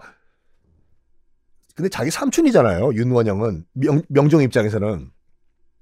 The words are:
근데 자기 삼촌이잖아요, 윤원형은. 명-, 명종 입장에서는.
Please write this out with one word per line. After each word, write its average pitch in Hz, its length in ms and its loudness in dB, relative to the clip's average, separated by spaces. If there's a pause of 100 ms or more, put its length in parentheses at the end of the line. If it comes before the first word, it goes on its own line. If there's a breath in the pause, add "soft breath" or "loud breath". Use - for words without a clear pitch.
(1800 soft breath)
근데 185 120 -4
자기 131 200 -6
삼촌이잖아요, 151 840 2
윤원형은. 110 800 -2
명-, 147 360 0
명종 143 320 4
입장에서는. 107 680 -2 (720)